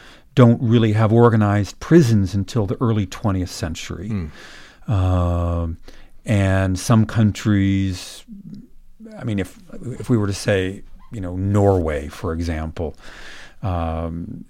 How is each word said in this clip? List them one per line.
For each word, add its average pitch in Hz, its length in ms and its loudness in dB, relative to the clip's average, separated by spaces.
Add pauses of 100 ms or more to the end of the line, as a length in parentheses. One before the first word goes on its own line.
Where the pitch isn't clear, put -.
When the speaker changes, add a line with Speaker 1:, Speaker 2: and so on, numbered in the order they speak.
(340)
Speaker 1:
don't 117 260 6
really 113 320 4
have 107 220 4
organized 107 680 2
prisons 117 540 4
until 101 320 -2
the - 140 -4
early 107 260 0
twentieth 92 440 -4
century. 82 600 -8
Speaker 2:
Mm. 90 200 -6 (640)
Speaker 1:
Um, 87 880 0 (460)
and 95 540 2
some 110 280 4
countries, 98 1160 0 (960)
I 143 60 -12
mean, 107 140 -4
if, 92 200 -8 (420)
if 107 100 -10
we 123 60 6
were 104 100 2
to 98 80 -2
say, 95 480 -2 (300)
you 117 80 -10
know, 90 160 -8
Norway, 95 720 2
for - 240 -6
example, 80 640 -6 (680)
um, 82 880 -6